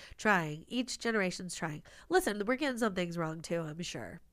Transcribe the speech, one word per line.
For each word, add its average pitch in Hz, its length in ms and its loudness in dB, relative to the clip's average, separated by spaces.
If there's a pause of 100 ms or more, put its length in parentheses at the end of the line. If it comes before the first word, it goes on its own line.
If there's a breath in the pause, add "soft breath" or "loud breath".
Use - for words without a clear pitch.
(160 loud breath)
trying. 160 520 2
Each 240 320 -2
generation's 185 560 0
trying. 156 260 -4 (260 soft breath)
Listen, 233 380 4
we're 254 80 4
getting 254 240 0
some 220 160 2
things 175 240 -2
wrong 160 220 -2
too, 170 200 -2
I'm 160 220 -6
sure. 127 380 -8 (120)